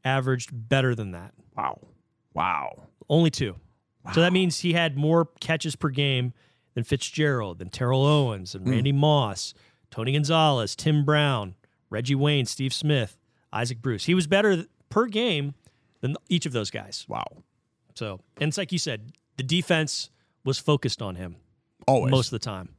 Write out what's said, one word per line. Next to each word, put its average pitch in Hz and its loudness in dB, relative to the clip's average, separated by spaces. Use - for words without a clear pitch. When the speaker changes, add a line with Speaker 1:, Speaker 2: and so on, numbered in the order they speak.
Speaker 1:
averaged 131 0
better 127 0
than 107 -8
that. 87 -14
Speaker 2:
Wow. 69 -4
Wow. 78 -4
Speaker 1:
Only 160 6
two. 104 -6
So 165 6
that 175 6
Speaker 2:
Wow. 180 2
Speaker 1:
means 185 2
he 175 0
had 165 0
more 156 4
catches 160 -2
per 151 -2
game 131 0
than 139 -2
Fitzgerald, 127 -2
than 92 -12
Terrell 131 2
Owens, 120 2
and 92 -6
Speaker 2:
Mm. - 2
Speaker 1:
Randy 131 2
Moss, 139 2
Tony - -4
Gonzalez, 147 2
Tim 151 2
Brown, 139 2
Reggie 120 -2
Wayne, 143 2
Steve 131 -6
Smith, 143 -2
Isaac 120 -6
Bruce. 117 -4
He 170 2
was 185 0
better 196 2
th-, 165 -8
per 226 0
game 196 -4
than 139 -4
each 170 0
of 143 -6
those 110 -4
guys. 101 -12
Speaker 2:
Wow. 53 -6
Speaker 1:
So, 98 -8
and 147 0
it's 151 -4
like 185 -6
you 180 -2
said, 117 -8
the 135 -8
defense 160 0
was 135 0
focused - 0
on 95 -8
him 87 -12
Speaker 2:
Always. 131 4
Speaker 1:
most 131 4
of - -6
the 117 -4
time. 92 -8